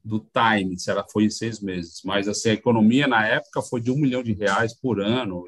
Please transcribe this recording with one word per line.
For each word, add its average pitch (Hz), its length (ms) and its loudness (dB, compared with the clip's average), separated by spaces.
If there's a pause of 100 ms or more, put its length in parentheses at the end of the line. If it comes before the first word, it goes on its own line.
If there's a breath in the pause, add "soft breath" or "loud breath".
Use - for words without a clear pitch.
do 110 160 -4 (140)
time, 104 440 2
se 95 140 -6
ela 98 180 -2
foi 107 160 4
em 107 40 2
seis 110 320 -6
meses, 90 420 -8
mas, 98 240 -2
assim, 104 220 -2
a 110 40 4
economia 117 540 4
na 113 180 2
época 135 360 -2
foi 123 180 -6
de 117 100 -2
um 127 80 0
milhão 127 240 0
de 117 120 -2
reais 101 400 0
por 113 260 -2
ano. 101 480 -2